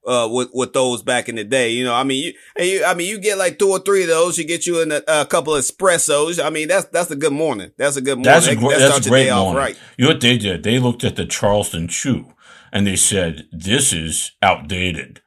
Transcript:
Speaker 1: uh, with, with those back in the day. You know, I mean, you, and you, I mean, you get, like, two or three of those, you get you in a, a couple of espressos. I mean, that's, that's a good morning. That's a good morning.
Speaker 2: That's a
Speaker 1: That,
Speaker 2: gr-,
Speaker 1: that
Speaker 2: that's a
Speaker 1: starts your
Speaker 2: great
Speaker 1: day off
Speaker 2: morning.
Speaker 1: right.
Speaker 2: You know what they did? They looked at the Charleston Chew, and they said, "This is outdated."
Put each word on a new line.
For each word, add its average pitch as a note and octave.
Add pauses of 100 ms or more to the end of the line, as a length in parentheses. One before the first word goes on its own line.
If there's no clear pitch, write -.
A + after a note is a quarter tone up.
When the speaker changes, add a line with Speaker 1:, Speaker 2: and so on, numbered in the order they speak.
Speaker 1:
uh, A#2+
with, B2
with B2
those B2+
back B2
in A#2
the A2
day. A#2
You A#2+
know, B2
I B2
mean, C3+
you, E3+ (240)
and F3+
you, F#3
I F3+
mean, F3
you G#3+
get, G3+
like, F3+
two G3+
or F#3
three G3
of E3+
those, E3
you E3
get E3
you F3
in D#3+
a, D3
a D3+
couple D#3+
of C#3
espressos. D#3+
I D3
mean, D#3
that's, F#3
that's F3
a D3+
good D3
morning. C#3
That's C#3
a C3+
good C3+
morning. B2+
Speaker 2:
That's D#3+
a -
Speaker 1:
That, A#2+
Speaker 2:
gr-, B2
Speaker 1:
that C#3
Speaker 2:
that's C3
a C3+
Speaker 1:
starts C#3
your -
Speaker 2:
great C3
Speaker 1:
day C3
off A#2+
Speaker 2:
morning. F2+
Speaker 1:
right. A#2+ (180)
Speaker 2:
You C3
know D#3
what D3
they B2
did? G2+
They A#2
looked B2
at -
the F2
Charleston G2+
Chew, - (440)
and G2+
they F#2+
said, E2+
"This G2+
is D#2+ (100)
outdated." F2